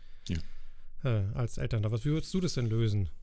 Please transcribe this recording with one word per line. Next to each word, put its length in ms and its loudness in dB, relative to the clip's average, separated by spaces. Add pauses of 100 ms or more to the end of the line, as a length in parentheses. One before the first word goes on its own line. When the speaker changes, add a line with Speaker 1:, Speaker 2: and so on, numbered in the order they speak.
(260)
Speaker 1:
Ja. 120 0 (640)
Speaker 2:
Äh, 200 4 (100)
als 240 -2
Eltern. 320 0
Was, 160 0
wie 40 2
würdest 220 0
du 80 2
das 140 0
denn 120 0
lösen? 440 4 (120)